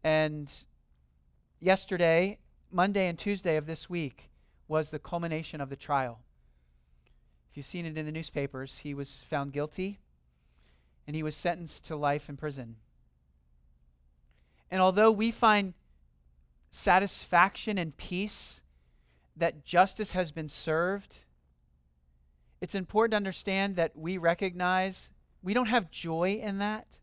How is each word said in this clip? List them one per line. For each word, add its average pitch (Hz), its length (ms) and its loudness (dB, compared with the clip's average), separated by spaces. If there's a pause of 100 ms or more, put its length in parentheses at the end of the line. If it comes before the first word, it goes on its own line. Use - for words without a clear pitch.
And 156 480 0 (1080)
yesterday, 175 800 2 (320)
Monday 190 360 2
and 170 120 -6
Tuesday 185 360 0
of 151 120 -2
this 165 200 -10
week, 165 440 -8 (360)
was 156 220 0
the 151 80 -8
culmination 160 640 -6
of 135 80 -8
the 139 60 -8
trial. 127 460 -2 (1300)
If - 60 -16
you've 143 100 -12
seen 175 180 -8
it 156 140 -6
in 151 80 -4
the 151 40 -6
newspapers, 139 680 -6
he 143 160 -8
was - 340 -10
found 143 240 -4
guilty, 185 460 -6 (1040)
and 147 100 -8
he 160 60 -2
was 156 140 -4
sentenced 170 500 -4
to 160 100 -6
life 147 340 0
in 143 60 -8
prison. 131 420 -8 (1900)
And 185 100 2
although 196 300 8
we 220 180 2
find 214 460 4 (960)
satisfaction 196 1040 4
and 160 180 -4
peace - 640 -8 (760)
that 156 300 -2
justice 196 480 2
has 180 180 -2
been 156 160 -10
served, 175 760 -4 (1400)
it's 185 140 -8
important 208 360 2
to 214 60 2
understand 196 580 -2
that 165 220 0
we 170 200 -4
recognize 180 920 0 (320)
we 185 100 -2
don't 240 140 2
have 214 240 2
joy 175 500 -2
in 196 180 -4
that. 214 280 -4 (160)